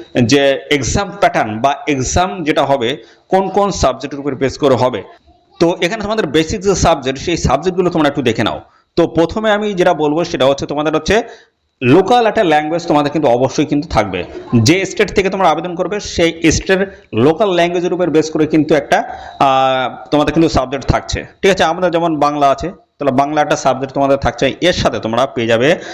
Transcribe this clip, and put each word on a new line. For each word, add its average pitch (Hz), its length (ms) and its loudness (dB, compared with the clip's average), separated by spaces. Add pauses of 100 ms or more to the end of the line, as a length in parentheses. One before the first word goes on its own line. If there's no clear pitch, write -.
(320)
যে 139 100 4 (340)
এক্সাম 139 300 -4 (140)
প্যাটার্ন 151 300 0 (140)
বা 139 80 2 (200)
এক্সাম 143 360 -2 (180)
যেটা 151 240 0
হবে 127 180 0 (440)
কোন 190 120 2 (120)
কোন 202 120 2 (140)
সাবজেক্টের 135 400 -2
উপর 139 100 -4 (100)
বেস 131 200 -2
করে 131 200 4
হবে। 123 180 -2 (600)
তো 170 60 4 (180)
এখানে 170 220 -4
তোমাদের 214 280 -2
বেসিক 160 320 0
যে 196 80 4 (100)
সাবজেক্ট 135 420 0
সেই 170 200 -2
সাবজেক্টগুলো 170 480 0
তোমরা 151 180 2
একটু 143 160 -4
দেখে 113 200 0
নাও। 73 100 -6 (380)
তো 170 60 4 (140)
প্রথমে 226 400 0
আমি 214 100 -4 (140)
যেটা 175 120 4 (100)
বলবো 151 180 0 (100)
সেটা 131 200 -2
হচ্ছে 139 220 -2
তোমাদের 151 240 -2
হচ্ছে 170 200 0 (640)
লোকাল 190 440 4
একটা 208 180 0
ল্যাঙ্গুয়েজ 156 420 0
তোমাদের 147 260 0
কিন্তু 151 160 0
অবশ্যই 139 380 2
কিন্তু 101 220 -2
থাকবে। 92 360 -2 (380)
যে 175 220 2
স্টেট - 300 -2
থেকে 190 160 0
তোমরা 190 200 2
আবেদন 170 240 -2
করবে 185 260 -4
সেই 165 520 0
স্টেটের 190 340 0 (280)
লোকাল 160 360 2
ল্যাঙ্গুয়েজের 175 420 0
উপর 175 180 0
বেস 156 200 2
করে 156 160 0
কিন্তু 156 280 2
একটা, 170 280 0 (360)
আহ, 131 720 0
তোমাদের 147 240 0
কিন্তু 160 140 4
সাবজেক্ট 131 380 -2
থাকছে। - 380 -2 (180)
ঠিক 190 80 4
আছে, 185 140 2
আমাদের 175 260 0
যেমন 165 260 0
বাংলা 143 340 2
আছে, 135 180 -2
তাহলে - 420 -6
বাংলা 143 300 0
একটা 147 160 0
সাবজেক্ট 131 380 -2
তোমাদের 139 220 2
থাকছে। 131 440 -2
এর 175 120 2
সাথে 131 260 -2
তোমরা 117 280 0
পেয়ে 120 200 -4
যাবে 120 300 2 (180)